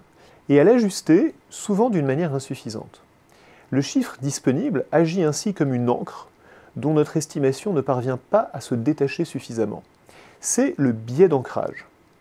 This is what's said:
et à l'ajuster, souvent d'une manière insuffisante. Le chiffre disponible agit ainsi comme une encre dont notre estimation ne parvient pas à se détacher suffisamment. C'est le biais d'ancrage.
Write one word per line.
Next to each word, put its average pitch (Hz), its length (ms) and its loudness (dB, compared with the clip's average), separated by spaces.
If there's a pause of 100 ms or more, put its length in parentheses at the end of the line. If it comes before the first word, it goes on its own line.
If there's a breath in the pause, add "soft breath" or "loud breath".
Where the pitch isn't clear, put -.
(500 soft breath)
et 143 100 6
à 143 40 6
l'ajuster, 214 720 4 (160)
souvent 208 400 -2
d'une 156 160 0
manière 143 260 -2
insuffisante. - 680 -10 (680 soft breath)
Le 131 120 0
chiffre - 380 -2
disponible 143 720 -2
agit 165 300 2
ainsi 156 320 -2
comme 143 180 0
une 120 160 0
encre - 420 -4 (460 soft breath)
dont 143 200 0
notre 147 220 2
estimation 147 540 -2
ne 151 100 0
parvient 127 360 -2 (140)
pas 214 200 2
à - 100 -12
se - 120 -6
détacher 139 520 -2
suffisamment. 113 580 -6 (560 loud breath)
C'est - 380 0
le 135 140 2
biais 120 360 2
d'ancrage. - 580 -2 (360)